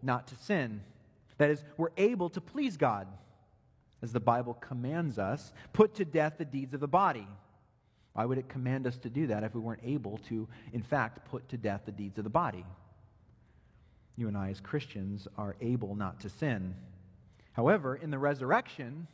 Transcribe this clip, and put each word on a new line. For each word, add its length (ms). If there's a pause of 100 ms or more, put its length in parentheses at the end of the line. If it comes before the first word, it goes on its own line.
not 240
to 80
sin. 480 (560)
That 100
is, 140 (120)
we're 220
able 320
to 100
please 380
God, 300 (960)
as 100
the 60
Bible 340
commands 640
us, 340 (220)
"Put 220
to 100
death 320
the 80
deeds 300
of 60
the 60
body." 400 (840)
Why 120
would 120
it 100
command 380
us 140
to 100
do 160
that 180
if 120
we 40
weren't 240
able 360 (100)
to, 180 (240)
in 120
fact, 420
put 240
to 80
death 280
the 60
deeds 280
of 40
the 60
body? 340 (1500)
You 120
and 100
I, 140
as 100
Christians, 680 (120)
are 200
able 360
not 240
to 100
sin. 460 (800)
However, 420
in 160
the 80
resurrection 960